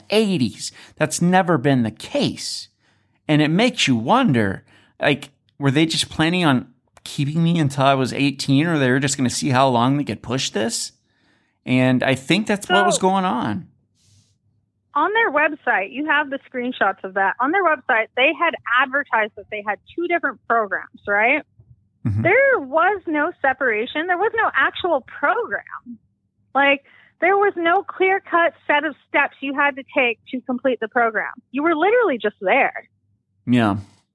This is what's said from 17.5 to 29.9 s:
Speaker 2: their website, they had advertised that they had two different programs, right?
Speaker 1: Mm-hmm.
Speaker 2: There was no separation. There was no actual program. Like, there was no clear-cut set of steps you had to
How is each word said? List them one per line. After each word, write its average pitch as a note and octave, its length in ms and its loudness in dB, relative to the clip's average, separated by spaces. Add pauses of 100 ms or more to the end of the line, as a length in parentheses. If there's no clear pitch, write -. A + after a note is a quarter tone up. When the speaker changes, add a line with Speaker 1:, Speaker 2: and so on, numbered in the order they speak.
Speaker 2:
their G4 120 2
website, B3+ 520 0
they C4+ 180 2
had D#4 220 -2 (260)
advertised B3+ 540 -2
that G3+ 160 -16
they G#3 160 -8
had G3 100 -4 (160)
two E4+ 140 -4
different D4+ 400 -4
programs, G3+ 600 -2
right? A3+ 360 2 (600)
Speaker 1:
Mm-hmm. G#2+ 180 -2
Speaker 2:
There B4+ 360 4
was D#4+ 460 0
no D4+ 260 -2 (100)
separation. C4 680 -2
There F4+ 100 0
was G#4+ 160 0
no A4 220 0
actual D4+ 460 0
program. B3 1000 -6 (560)
Like, C#4 300 2 (340)
there F#4 180 2
was G4+ 200 2
no E4+ 260 2
clear-cut F4+ 720 0 (120)
set D4 200 0
of D4 100 -6 (120)
steps - 340 0
you C4+ 120 -6
had C#4+ 220 0
to C4+ 80 -14 (120)